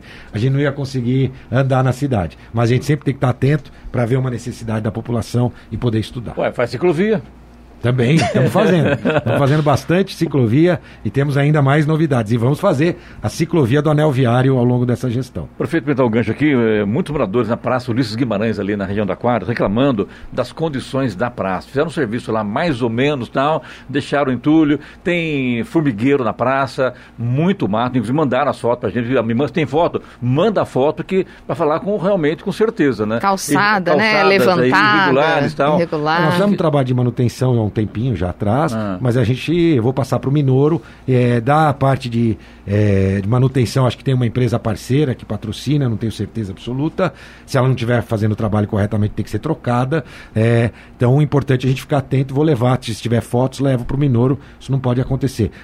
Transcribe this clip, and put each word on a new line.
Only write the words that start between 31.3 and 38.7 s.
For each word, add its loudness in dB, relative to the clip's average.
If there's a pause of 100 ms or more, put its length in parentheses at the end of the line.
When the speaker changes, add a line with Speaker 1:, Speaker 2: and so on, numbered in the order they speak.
Speaker 2:
pra -4
falar 0
com, -4
realmente 0
com -4
certeza, 0
né? -2
Speaker 3:
Calçada, 0
Speaker 2:
E 4
Speaker 3:
né? 2
Speaker 2:
calçadas 4
aí, 4
Speaker 3:
Levantada, 4
Speaker 2:
irregulares, 2
tal. 2
Speaker 3:
irregular. 0
Speaker 1:
Nós 2
fizemos 2
um 0
trabalho 2
de 0
manutenção 0
há 2
um 0
tempinho -2
já -2
atrás, -2